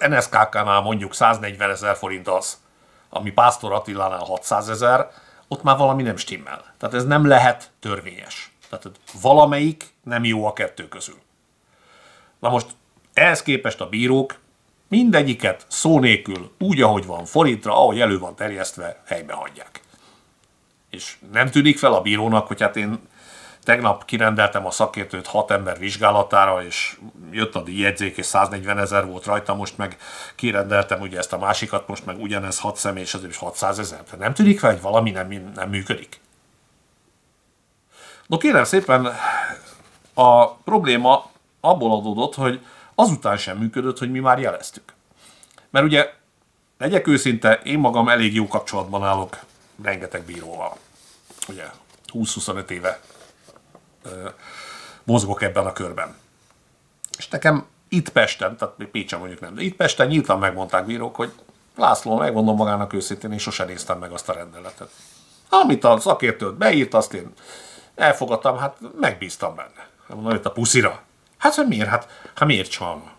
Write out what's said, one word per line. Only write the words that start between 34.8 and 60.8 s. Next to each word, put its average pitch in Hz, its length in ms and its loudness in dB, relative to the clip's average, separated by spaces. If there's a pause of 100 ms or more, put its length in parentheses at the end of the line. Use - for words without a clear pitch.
valami 110 300 2
nem, 95 440 -10
nem 95 140 -8
működik? 98 520 -8 (2000)
No, 160 100 0
kérem 165 280 4
szépen, 131 440 2 (1080)
a 120 400 6
probléma 131 760 2 (300)
abból 143 320 2
adódott, 107 420 -2
hogy 127 260 -2 (340)
azután 156 420 2
sem 98 220 -8
működött, 123 400 -4
hogy 123 120 -6
mi 131 80 -6
már 131 200 4
jeleztük. - 540 -8 (800)
Mert 139 140 4
ugye, 147 280 2 (640)
legyek 175 280 0
őszinte, 123 480 4
én 143 240 -2
magam 120 300 2
elég 113 260 2
jó 107 140 0
kapcsolatban 98 560 -4
állok 98 340 -2 (440)
rengeteg 92 400 -8
bíróval. 85 540 -12 (720)
Ugye, 87 220 -14 (360)
húsz-huszonöt 101 640 -8
éve, 90 300 -6 (1040)
ö, 92 260 -16 (760)
mozgok 104 380 0
ebben 95 240 -2
a 92 60 -6
körben. 87 440 -10 (1040)
És - 100 -16
nekem 147 380 0 (220)
itt 170 200 -2
Pesten, 110 480 0
tehát - 220 -8
még 101 100 -12
Pécsen 92 300 -8
mondjuk 90 220 -14
nem, 90 140 -16
de 123 80 -10
itt 185 140 -6
Pesten 151 300 2
nyíltan 139 320 0
megmondták 92 460 -2